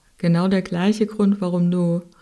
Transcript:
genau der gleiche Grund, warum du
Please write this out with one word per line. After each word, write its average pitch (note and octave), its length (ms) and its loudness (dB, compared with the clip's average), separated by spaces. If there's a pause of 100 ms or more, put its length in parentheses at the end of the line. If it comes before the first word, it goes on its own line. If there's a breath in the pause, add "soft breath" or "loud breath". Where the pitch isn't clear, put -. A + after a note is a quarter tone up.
(180 soft breath)
genau E3+ 300 2
der F#3+ 140 2
gleiche G3+ 440 -2
Grund, G3+ 340 0
warum F3 300 0
du F3 320 0 (200)